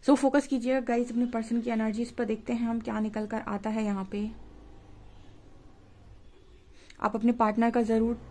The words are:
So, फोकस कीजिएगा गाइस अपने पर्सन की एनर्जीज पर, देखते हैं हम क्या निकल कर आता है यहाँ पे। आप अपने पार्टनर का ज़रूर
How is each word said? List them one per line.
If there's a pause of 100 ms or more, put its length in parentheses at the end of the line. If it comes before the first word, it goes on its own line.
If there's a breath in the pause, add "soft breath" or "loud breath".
So,
फोकस
कीजिएगा
गाइस
अपने
पर्सन
की
एनर्जीज
पर,
देखते
हैं
हम
क्या
निकल
कर
आता
है
यहाँ
पे। (2750 loud breath)
आप
अपने
पार्टनर
का
ज़रूर (140)